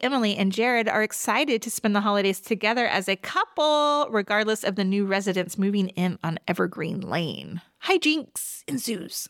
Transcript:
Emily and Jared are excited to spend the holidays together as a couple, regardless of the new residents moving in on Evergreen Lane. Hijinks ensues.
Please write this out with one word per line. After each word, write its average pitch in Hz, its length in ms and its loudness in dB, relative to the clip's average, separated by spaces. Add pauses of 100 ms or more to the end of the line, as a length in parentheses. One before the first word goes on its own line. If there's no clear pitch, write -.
Emily 247 360 0
and 190 140 2
Jared 226 380 2
are 214 140 2
excited 233 600 0
to 233 80 -6
spend 208 240 0
the 208 60 2
holidays 202 400 2
together 226 480 0
as 185 200 0
a 190 60 2
couple, 294 960 0
regardless 214 540 0
of 196 100 0
the 202 80 0
new 196 240 2
residents 190 500 0
moving 196 340 2
in 180 340 0
on 160 240 -2
Evergreen 175 520 -2
Lane. 151 600 -4 (240)
Hijinks - 840 -2
ensues. 233 640 -6